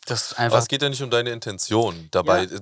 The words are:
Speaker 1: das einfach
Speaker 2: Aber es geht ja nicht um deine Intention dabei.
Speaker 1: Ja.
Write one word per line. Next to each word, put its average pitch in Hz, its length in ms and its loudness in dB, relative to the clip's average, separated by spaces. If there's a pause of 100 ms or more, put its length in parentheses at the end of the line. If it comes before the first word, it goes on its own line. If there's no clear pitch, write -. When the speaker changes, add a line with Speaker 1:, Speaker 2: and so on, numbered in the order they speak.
Speaker 1:
das - 280 -4
einfach 117 220 2
Speaker 2:
Aber 120 60 4
es 117 60 -2
geht 139 140 -2
ja 143 60 2
nicht 135 140 -4
um 127 80 -6
deine 120 200 2
Intention 107 800 -2
dabei. 92 340 4
Speaker 1:
Ja. 90 180 -8